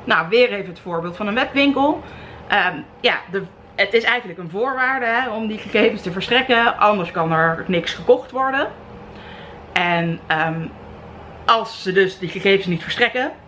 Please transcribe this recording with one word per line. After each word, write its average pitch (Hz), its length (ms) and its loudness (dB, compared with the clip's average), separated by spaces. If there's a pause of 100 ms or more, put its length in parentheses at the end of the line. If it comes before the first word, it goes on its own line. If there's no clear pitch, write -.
Nou, 170 260 2
weer 233 220 6
even 190 180 -6
het 165 100 -14
voorbeeld 175 360 -4
van 208 120 -4
een 202 60 0
webwinkel. 277 680 2 (440)
Ehm, 185 280 2 (240)
ja, - 200 0 (120)
de, 190 120 -2 (320)
het - 180 0
is 226 100 4
eigenlijk 233 360 -2
een 170 100 -10
voorwaarde, 254 560 -2
hè, 240 240 0
om 220 180 -4
die 214 100 -4
gegevens 208 440 2
te 180 100 -4
verstrekken, 233 680 2
anders 202 340 4
kan 165 200 0
er 165 360 2
niks 170 260 0
gekocht - 380 2
worden. 262 360 0 (1040)
En, 170 540 2
ehm, 160 340 0 (840)
als - 380 0
ze 185 80 -2
dus 190 280 2
die 175 100 -6
gegevens 196 360 2
niet 175 180 -2
verstrekken 254 480 0 (160)